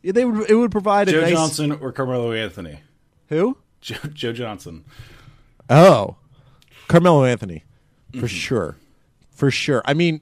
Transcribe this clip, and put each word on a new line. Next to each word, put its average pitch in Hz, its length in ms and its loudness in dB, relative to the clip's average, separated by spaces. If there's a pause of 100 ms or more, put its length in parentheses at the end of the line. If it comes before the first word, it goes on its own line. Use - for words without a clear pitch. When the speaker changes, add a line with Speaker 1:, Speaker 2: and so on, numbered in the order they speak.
Speaker 1:
they 202 220 0
would. 220 220 -4
It 214 60 4
would 226 180 2
provide 202 380 0
a 170 40 2
Speaker 2:
Joe 156 80 2
Speaker 1:
nice 165 120 2
Speaker 2:
Johnson 151 380 -2
or 131 200 -8
Carmelo 123 420 -4
Anthony? 90 480 -10 (480)
Speaker 1:
Who? 196 280 -2 (240)
Speaker 2:
Joe, - 140 -12 (180)
Joe 120 200 -8
Johnson. 104 520 -14 (840)
Speaker 1:
Oh, 139 480 6 (720)
Carmelo 170 380 4
Anthony, 101 380 -4 (480)
for 131 60 -16
Speaker 2:
Mm-hmm. 123 100 -6
Speaker 1:
sure, 92 500 -4 (540)
for - 200 0
sure. 131 340 -2
I 139 80 0
mean, 160 280 -2